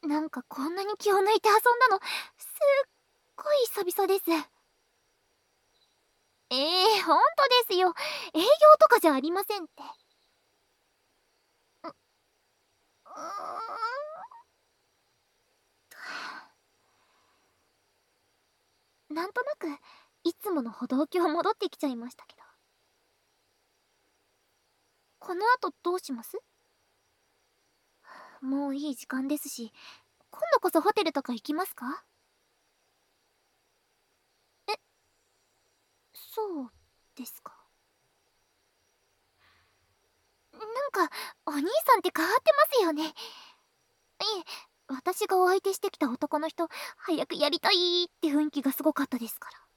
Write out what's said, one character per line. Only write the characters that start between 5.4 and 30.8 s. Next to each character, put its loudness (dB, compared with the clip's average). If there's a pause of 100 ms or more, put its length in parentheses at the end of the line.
え 2
え、 -2
ほ 2
ん 6 (180)
と 4 (200)
で -2
す 2
よ。 4 (400)
営 0
業 2 (320)
と 8
か 6
じ 4
ゃ 4
あ 0
り -4
ま -2
せ -6
ん -8
っ -18
て。 -20 (2000)
う、 -12
う -18 (4000)
ー -8
ん。 -8
な -4
ん -12
と -2
な -4
く、 -8 (560)
い 0
つ -6
も 0
の -8
歩 -10
道 0
橋 0
戻 0
っ -2
て -6
き -20
ち -6
ゃ -2
い -4
ま -12
し -20
た -20
け -20
ど。 -20 (2750)
こ -8
の -2
後 0 (120)
ど -2
う -4
し -12
ま -10
す？ -12 (2000)
も -2
う -4
い -6
い -6
時 -16
間 -4
で 0
す -10
し、 -12 (580)
今 -14 (140)
度 4
こ 0
そ 4